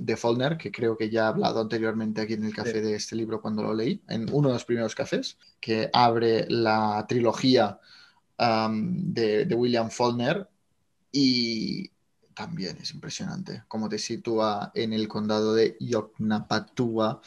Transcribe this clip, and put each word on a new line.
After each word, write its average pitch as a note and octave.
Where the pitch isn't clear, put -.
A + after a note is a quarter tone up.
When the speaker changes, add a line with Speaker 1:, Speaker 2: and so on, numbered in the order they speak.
Speaker 1:
de A#2
Faulkner, B2+
que B2+
creo A2+
que A2
ya A2+
he -
hablado A2+
anteriormente A2
aquí G#2+
en G#2+
el G#2+
café A2+
Speaker 2:
Sí. G#2+
Speaker 1:
de G#2+
este G#2
libro A2
cuando G#2+
lo G#2+
leí, A2
en A2+
uno C#3+
de B2+
los A#2+
primeros A#2
cafés, -
que A2
abre A#2
la A2
trilogía, A#2
am, A2
de, A2
de -
William A#2
Faulkner B2
y B2
también F2
es -
impresionante -
cómo A2
te G#2+
sitúa G#2+
en A2+
el A2
condado G#2+
de A2+
Yoknapatawpha, A2